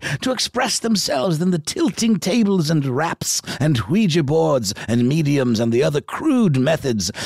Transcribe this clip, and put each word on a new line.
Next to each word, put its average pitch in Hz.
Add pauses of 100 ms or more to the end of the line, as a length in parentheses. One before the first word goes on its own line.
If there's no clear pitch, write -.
(200)
to 269
express 247
themselves 190
than 180
the 180
tilting 220
tables 190
and 160
raps 135 (180)
and 151 (100)
Ouija 170
boards 143 (120)
and 120
mediums 139
and 117
the 120
other 147
crude 233
methods 127 (160)